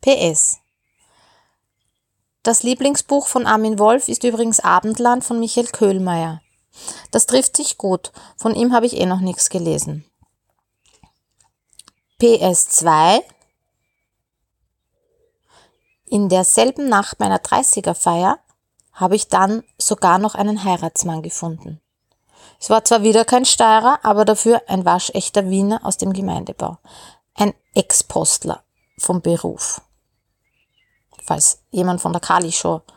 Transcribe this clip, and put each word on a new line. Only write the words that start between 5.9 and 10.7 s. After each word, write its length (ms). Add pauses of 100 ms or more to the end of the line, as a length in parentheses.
Das 140
trifft 320
sich 220
gut. 340 (240)
Von 180
ihm 200
habe 100
ich 140
eh 80
noch 140
nichts 280
gelesen. 560 (2250)